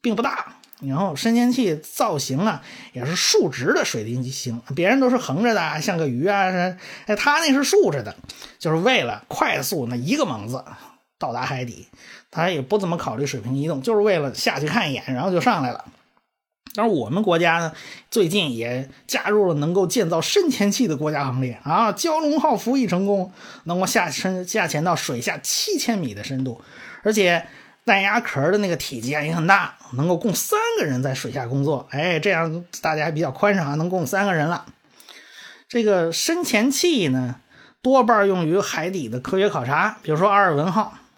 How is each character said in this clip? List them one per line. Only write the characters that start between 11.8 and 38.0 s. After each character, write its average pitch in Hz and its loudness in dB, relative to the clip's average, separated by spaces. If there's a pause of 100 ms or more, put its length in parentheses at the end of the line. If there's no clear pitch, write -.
他 170 0
也 147 -2
不 196 0
怎 196 0
么 170 0
考 131 -6
虑 139 -2
水 135 -6
平 120 -4
移 147 -2
动， 147 -4
就 226 0
是 208 4
为 196 2
了 143 -2
下 175 -2
去 151 -2
看 170 -2
一 - -4
眼， - -8
然 131 -4
后 190 -2
就 170 2
上 185 2
来 123 -4
了。 - -12 (920)
当 214 2
然 214 2
我 110 -2
们 190 0
国 170 4
家 170 4
呢， 165 -2 (380)
最 175 2
近 165 0
也 123 -6 (200)
加 - -4
入 208 4
了 165 2
能 147 0
够 185 2
建 196 0
造 165 0
深 370 2
潜 202 2
器 214 0
的 156 0
国 151 -2
家 143 -2
行 131 -2
列 123 -4
啊， 202 2
蛟 311 -2
龙 302 2
号 294 2
服 240 0
役 254 2
成 180 0
功， 196 0 (320)
能 175 -2
够 190 0
下 180 0
深-， 185 -4
下 190 0
潜 147 -2
到 175 2
水 123 -4
下 156 -4
七 - -2
千 226 0
米 131 -4
的 101 -10
深 131 -4
度， 120 -6 (400)
而 214 2
且 175 2 (360)
弹 196 4
压 208 2
壳 156 0
的 208 2
那 202 0
个 170 0
体 120 -8
积 135 -4
啊 147 -2
也 160 -4
很 165 0
大， 190 4 (180)
能 139 0
够 175 4
供 190 -2
三 - -2 (180)
个 359 0
人 131 -2
在 131 -2
水 127 -8
下 131 -6
工 139 0
作。 143 -2
哎， 160 -2
这 196 0
样 165 -2 (160)
大 156 0
家 151 -2
还 165 0
比 151 -4
较 151 0
宽 202 2
敞 147 0
啊， - -2
能 160 0
供 180 0
三 202 0
个 190 2
人 151 2
了。 170 -4 (1000)
这 233 0
个 180 4
深 330 0
潜 233 2
器 269 2
呢， 127 0 (440)
多 262 4